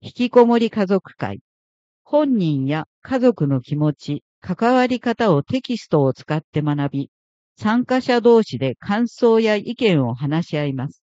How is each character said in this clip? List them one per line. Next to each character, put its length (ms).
引 120
き 180
こ 160
も 100
り 140
家 160
族 300
会。 240
本 360
人 260
や 220
家 180
族 260
の 140
気 160
持 160
ち、 320
関 340
わ 120
り 140
方 340
を 80
テ 180
キ 160
ス 120
ト 140
を 120
使 200
っ 60
て 220
学 280
び、 200
参 280
加 160
者 220
同 200
士 160
で 180
感 300
想 320
や 180
意 200
見 300
を 80
話 340
し 100
合 80
い 60
ま 160
す。 220